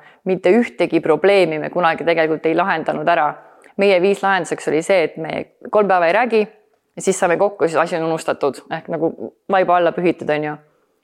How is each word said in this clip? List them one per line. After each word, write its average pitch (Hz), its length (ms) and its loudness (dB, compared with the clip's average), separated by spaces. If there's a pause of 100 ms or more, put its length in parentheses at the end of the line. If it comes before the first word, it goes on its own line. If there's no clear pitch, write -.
(240)
mitte 180 280 2
ühtegi 185 500 2
probleemi 165 580 2
me 151 100 -6
kunagi 165 340 -2
tegelikult 160 420 0
ei 160 100 0
lahendanud 160 520 -2
ära. 165 220 2 (480)
Meie 196 260 4
viis 196 200 0
lahenduseks 180 480 -2
oli 151 120 0
see, 185 200 2
et - 140 -6
me 156 400 -8 (140)
kolm 208 160 2
päeva 180 200 2
ei 170 80 2
räägi 220 260 2 (540)
ja 170 60 -14
siis 190 180 -2
saame 175 180 2
kokku, 196 300 0
siis 160 120 0
asi 175 160 -2
on 160 120 -2
unustatud, 151 520 -4 (120)
ehk 160 200 -10
nagu 160 200 -4 (400)
vaiba 180 260 2
alla 170 140 2
pühitud, 175 400 -2
on 151 120 -2
ju. 151 140 -8 (460)